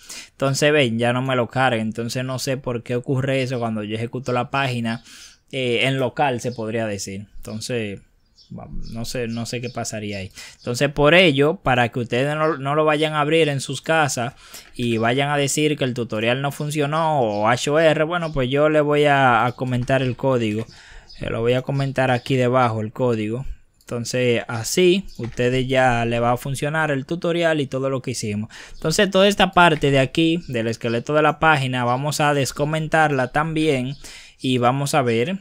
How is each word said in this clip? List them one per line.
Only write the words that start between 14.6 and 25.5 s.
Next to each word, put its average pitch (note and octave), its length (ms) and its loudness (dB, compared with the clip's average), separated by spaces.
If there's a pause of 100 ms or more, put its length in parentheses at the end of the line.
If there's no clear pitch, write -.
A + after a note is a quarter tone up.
y A#2 240 -2
vayan B2+ 320 0
a D3 60 0
decir C#3+ 420 0
que D3 60 -4
el B2+ 100 -2
tutorial A#2 480 -2
no C#3 120 -4
funcionó D3+ 640 -2
o G#2+ 300 2
H B2 200 0
O D3 80 2
R, D#3 280 4
bueno, E3 260 -4
pues C3 180 -2
yo D3 200 2
le D#3 100 4
voy D3 240 2
a, C3+ 420 4
a B2 60 0
comentar B2+ 500 -2
el B2 140 -2
código. A#2 500 0 (420)
Se - 220 -10
lo A2+ 120 -4
voy A#2 120 2
a C3 80 0
comentar C3+ 480 -2
aquí B2+ 280 0
debajo B2 420 2
el G#2+ 140 -6
código. A#2 520 -2 (360)
Entonces, A#2+ 680 -2
así F3+ 580 2 (120)
ustedes B2 500 -2